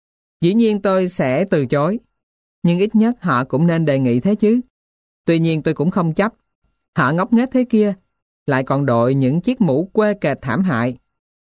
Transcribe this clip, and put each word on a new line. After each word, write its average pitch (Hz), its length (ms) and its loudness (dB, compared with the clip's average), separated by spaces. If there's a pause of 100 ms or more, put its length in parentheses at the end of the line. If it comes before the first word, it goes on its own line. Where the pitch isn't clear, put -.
(420)
Dĩ 170 120 2
nhiên 214 280 2
tôi 190 280 0
sẽ 151 360 -2
từ 147 200 0
chối. 151 340 -2 (640)
Nhưng 175 160 2
ít 214 160 0
nhất 226 260 2
họ 131 220 0
cũng 165 240 0
nên 165 180 0
đề 139 140 2
nghị 127 200 2
thế 196 160 0
chứ. 220 260 2 (640)
Tuy 165 140 2
nhiên 165 240 0
tôi 160 100 -2
cũng 151 180 -2
không 170 220 -2
chấp. 196 200 -2 (640)
Họ 135 140 0
ngốc 180 220 -2
nghếch 247 180 2
thế 254 180 0
kia, 208 240 2 (520)
lại 135 180 0
còn 139 220 -2
đội 123 300 2
những 139 260 0
chiếc 247 200 -2
mũ 165 320 0
quê 208 200 0
kệt 165 280 -4
thảm 131 220 -2
hại. 226 340 -2 (440)